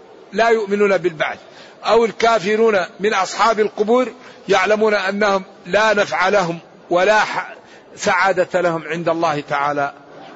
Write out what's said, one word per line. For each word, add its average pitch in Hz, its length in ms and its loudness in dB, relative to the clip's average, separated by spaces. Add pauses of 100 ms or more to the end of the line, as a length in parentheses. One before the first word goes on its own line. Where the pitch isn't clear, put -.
(320)
لا 220 160 0
يؤمنون 202 480 0
بالبعث، 156 420 -4 (440)
أو 226 220 2
الكافرون 214 720 2 (220)
من 214 140 -2
أصحاب 202 460 0
القبور 214 520 0 (380)
يعلمون 208 440 2
أنهم 196 500 0 (220)
لا 208 280 2
نفع 185 360 0
لهم 175 300 0 (300)
ولا 190 300 4
ح-، - 340 -4 (420)
سعادة 185 680 0
لهم 165 260 -2
عند 165 220 -4
الله 165 300 -2
تعالى. 143 540 -4 (420)